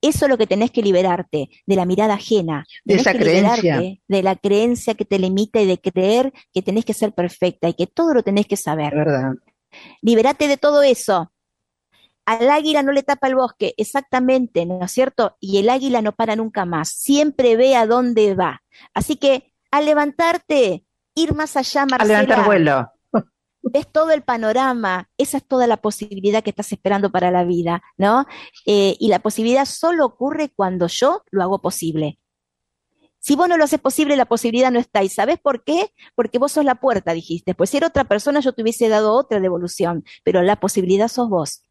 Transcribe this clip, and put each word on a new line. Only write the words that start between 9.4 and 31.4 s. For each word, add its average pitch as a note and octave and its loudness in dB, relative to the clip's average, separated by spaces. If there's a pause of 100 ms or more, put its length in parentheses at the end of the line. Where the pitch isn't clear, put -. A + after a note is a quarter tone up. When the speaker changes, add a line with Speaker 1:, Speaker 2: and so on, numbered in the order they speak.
Speaker 1:
Liberate A#3 2
de C#4 0
todo D4 4
eso. G#3 0 (960)
Al A3+ 0
águila D4+ 2
no C4+ 0
le C#4 2
tapa C#4 -2
el C4 0
bosque, B3 -2
exactamente, B3+ -2
¿no F3+ -6
es F3+ -6
cierto? B3 -2
Y G3 -2
el G3+ 2
águila B3+ 0
no G#3+ -2
para A3 -2
nunca G#3+ -4
más, E3 -4
siempre C#4 2
ve C4 4
a A3+ 2
dónde A3+ 2
va. F3 -2 (320)
Así - -4
que, C4+ 0 (180)
a C#4+ 0
levantarte, D4 0 (280)
ir D#4 0
más D4+ -6
allá, C#4 -2
Speaker 2:
A C#4 0
Speaker 1:
Marcela. A#3 2
Speaker 2:
levantar G#3+ 4
vuelo. D3+ 2 (720)
Speaker 1:
Ves C4 -4
todo D#4+ 0
el D4+ 2
panorama, A3+ -2 (100)
esa C#4 -2
es - -10
toda B3+ 2
la A3 2
posibilidad G#3 -2
que G#3+ -6
estás - -8
esperando G3 -2
para F3+ 0
la F3+ 2
vida, F3 -2 (140)
¿no? A3 2 (400)
Eh, G3 2
y A3 -2
la G3 2
posibilidad A#3 0
solo E4 0
ocurre C#4+ -4
cuando F#3 -2
yo C#4+ 0
lo F#3+ 0